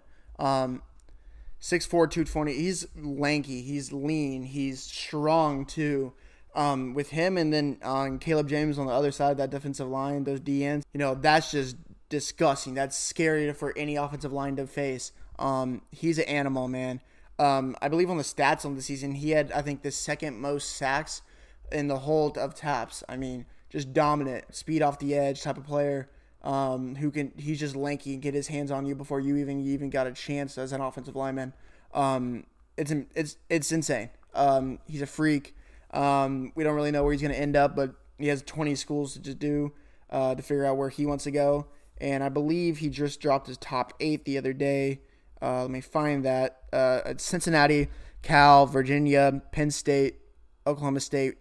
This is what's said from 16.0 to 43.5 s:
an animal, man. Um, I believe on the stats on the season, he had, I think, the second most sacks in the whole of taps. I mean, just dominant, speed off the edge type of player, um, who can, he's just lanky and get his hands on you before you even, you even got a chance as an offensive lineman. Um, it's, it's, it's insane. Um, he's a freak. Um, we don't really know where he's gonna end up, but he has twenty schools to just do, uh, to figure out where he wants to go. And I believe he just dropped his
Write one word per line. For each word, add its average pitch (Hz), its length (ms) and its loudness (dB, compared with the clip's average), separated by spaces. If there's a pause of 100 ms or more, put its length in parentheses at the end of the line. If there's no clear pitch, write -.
an 156 120 2
animal, 135 400 0
man. 127 320 -6 (380)
Um, 135 420 2
I 143 80 0
believe 175 200 2
on 185 60 -2
the 147 80 -2
stats 151 400 2
on 143 120 -6
the 131 60 -10
season, 139 340 -6
he 147 160 -2
had, 151 200 2
I 143 100 0
think, 143 200 -6
the 143 100 -4
second 147 480 -6
most 143 380 -6
sacks 143 460 -2 (500)
in 147 160 0
the 135 80 0
whole 151 400 2
of - 180 -4
taps. 131 540 -4
I 127 80 -8
mean, 127 280 -8 (240)
just 135 220 -6
dominant, 147 640 0
speed 156 260 -2
off 143 160 2
the 143 160 -2
edge 139 280 0
type 143 160 -4
of 139 80 -16
player, 143 440 -2 (320)
um, 131 540 -2
who 143 160 -2
can, 143 240 -4
he's 147 240 -4
just 143 160 -4
lanky 139 380 -4
and 131 80 -8
get 139 120 -2
his 143 140 -2
hands 147 240 -4
on 139 140 -2
you 139 100 -2
before 139 240 -4
you 139 160 2
even, 139 240 0
you 139 140 0
even 139 160 -4
got 131 180 0
a 123 60 -6
chance 143 440 -6
as 131 140 -6
an 135 80 -4
offensive 131 380 -8
lineman. 135 340 -4 (420)
Um, 127 520 0 (320)
it's, 156 160 -2 (200)
it's, 156 220 -4 (140)
it's 160 240 0
insane. 135 380 -2 (220)
Um, 135 540 2
he's 151 140 -8
a 143 40 -2
freak. 151 480 0 (380)
Um, 139 640 2
we 160 100 0
don't 151 100 2
really 147 160 2
know 143 120 2
where 147 100 4
he's 143 80 -2
gonna 143 140 0
end 143 200 0
up, 143 180 6
but 135 220 -2 (240)
he 147 80 -2
has 143 140 0
twenty 151 340 -4
schools 147 380 -4
to - 60 -14
just 127 200 -12
do, 147 320 0 (380)
uh, 131 260 0
to 135 80 -8
figure 139 220 0
out 135 100 2
where 135 140 0
he 147 160 -2
wants 143 180 -2
to 147 80 -4
go. 143 360 2 (340)
And 139 200 0
I 139 60 0
believe 151 520 0
he 151 100 -2
just 139 320 -2
dropped 135 260 2
his 127 100 -12